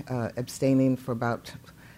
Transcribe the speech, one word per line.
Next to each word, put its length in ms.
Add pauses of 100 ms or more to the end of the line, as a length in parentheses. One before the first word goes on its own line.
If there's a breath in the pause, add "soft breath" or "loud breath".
(120)
uh, 260
abstaining 580
for 160
about, 400 (460 loud breath)